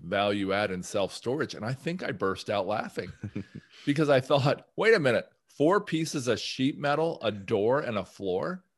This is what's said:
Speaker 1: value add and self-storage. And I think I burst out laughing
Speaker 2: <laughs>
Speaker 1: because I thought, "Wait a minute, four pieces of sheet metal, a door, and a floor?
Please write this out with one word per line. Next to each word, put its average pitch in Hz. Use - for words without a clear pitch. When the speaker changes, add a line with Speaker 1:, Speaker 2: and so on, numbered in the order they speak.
Speaker 1:
value 98
add 98
and 90
self-storage. 113
And 104
I 123
think 175
I 233
burst 95
out 101
laughing 98
Speaker 2:
<laughs> -
Speaker 1:
because 143
I 135
thought, 139
"Wait 220
a 202
minute, 123
four 180
pieces 160
of 107
sheet -
metal, 147
a 107
door, 107
and 120
a 95
floor? 101